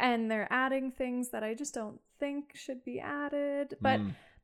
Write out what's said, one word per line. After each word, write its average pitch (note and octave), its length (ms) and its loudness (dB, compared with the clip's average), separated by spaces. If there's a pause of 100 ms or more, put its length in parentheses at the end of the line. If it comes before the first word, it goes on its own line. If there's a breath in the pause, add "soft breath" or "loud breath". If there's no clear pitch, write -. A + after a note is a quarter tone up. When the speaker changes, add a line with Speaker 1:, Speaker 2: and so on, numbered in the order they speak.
Speaker 1:
and A#3 300 4
they're G#3+ 200 0
adding C4 400 2
things B3 400 -2
that G#3+ 140 -4
I A3 100 -2
just C#4+ 200 -6
don't A3 260 -6 (180)
think C#4+ 380 -4
should B3+ 280 -8
be B3 160 -6
added. C#4+ 800 -2
But C4+ 200 6
Speaker 2:
Mm. G3+ 140 -2 (300 soft breath)